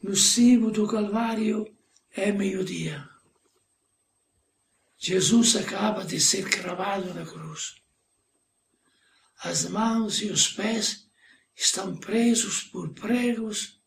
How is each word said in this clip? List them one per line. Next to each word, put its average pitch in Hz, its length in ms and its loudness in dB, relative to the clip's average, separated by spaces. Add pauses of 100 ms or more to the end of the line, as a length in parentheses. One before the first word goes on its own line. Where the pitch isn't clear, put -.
No 196 140 -2
cimo 240 540 6
do 214 180 0
Calvário 214 760 -2 (440)
é 202 220 -2
meio-dia. 185 760 -4 (1900)
Jesus 220 600 4
acaba 202 480 -2
de 160 160 -4
ser 190 280 2
cravado 180 640 -2
na 165 140 -10
cruz. 156 480 -12 (1700)
As - 240 -2
mãos 214 560 0
e 214 40 -2
os 165 220 2
pés - 600 -4 (480)
estão - 400 -2
presos 226 680 0
por 175 320 -10
pregos 226 920 -4